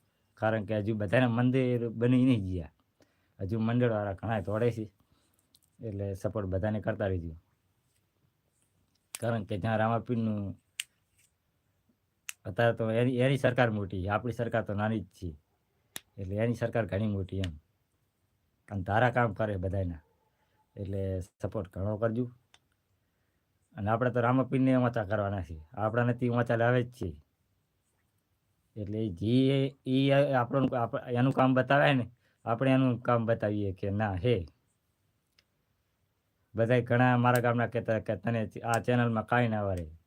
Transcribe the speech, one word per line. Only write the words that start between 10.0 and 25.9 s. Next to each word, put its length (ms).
અત્યારે 320
તો 140
એની, 280
એની 180
સરકાર 340
મોટી, 380
આપણી 240
સરકાર 320
તો 100
નાની 260
જ 60
છે, 320
એટલે 180
એની 180
સરકાર 320
ઘણી 200
મોટી 320
એમ. 140
અને 120
ધારા 280
કામ 220
કરે 240
બધાયના, 460
એટલે 440
સપોર્ટ 520
ઘણો 240
કરજો. 340
અને 140
આપણે 200
તો 100
રામાપીરને 560
ઊંચા 280
કરવાના 380
છે, 180
આપણા 320